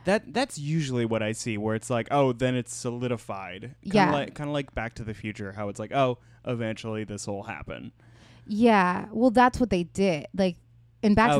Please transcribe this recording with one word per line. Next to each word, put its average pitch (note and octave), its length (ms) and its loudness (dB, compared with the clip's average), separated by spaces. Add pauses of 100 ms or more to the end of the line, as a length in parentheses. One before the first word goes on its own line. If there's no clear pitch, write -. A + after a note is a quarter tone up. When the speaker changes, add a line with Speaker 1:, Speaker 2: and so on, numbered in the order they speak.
Speaker 1:
that, F#3+ 280 0
that's A#3+ 260 -2
usually C#3+ 460 0
what A2 180 0
I G#2+ 100 0
see, A2+ 260 -4
where A2 160 0
it's A2+ 160 -6
like, A#2 200 -2
"Oh, C#3 220 4
then B2+ 220 0
it's B2 200 -6
solidified." A#2 1080 -8
Kinda G3 140 0
Speaker 2:
Yeah. F#3 160 6
Speaker 1:
like, C#3+ 220 -4
kinda D3 180 -6
like C#3+ 220 -6
Back A2+ 200 -6
to A#2 100 -12
the G#2+ 100 -8
Future, G2+ 380 -10
how G2+ 160 -6
it's G2+ 100 -10
like, G#2+ 140 -10
"Oh, C3 240 2 (300)
eventually A2 580 -4
this G2+ 220 -10
will G2+ 160 -6
happen." D2+ 500 -12 (540)
Speaker 2:
Yeah, G3+ 680 4
well, A#3 180 4
that's B3 300 4
what B3 100 0
they F3 140 0
did. F3 420 0 (100)
Like, F#3 200 2 (460)
in G#3 120 6
Back A3 160 6
Speaker 1:
Oh, - 100 6